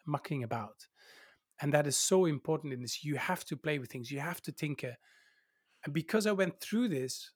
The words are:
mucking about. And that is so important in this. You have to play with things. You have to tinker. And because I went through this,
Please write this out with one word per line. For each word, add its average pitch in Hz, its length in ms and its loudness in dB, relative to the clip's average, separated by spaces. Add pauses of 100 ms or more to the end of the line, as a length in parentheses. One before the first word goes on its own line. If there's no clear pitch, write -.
mucking 147 380 -2
about. 113 440 -6 (720)
And 147 140 2
that 147 140 6
is 139 100 2
so 190 260 6
important 151 480 0
in 127 100 -6
this. - 220 -6
You 147 140 -2
have 175 280 -2
to 151 120 -4
play 151 220 -2
with 127 120 -10
things. 123 180 -8
You 139 120 -6
have 170 220 -6
to 143 100 -8
tinker. 135 420 -4 (880)
And 147 100 -6
because 196 320 2
I 214 60 4
went 185 300 2
through 240 260 2
this, 131 480 -2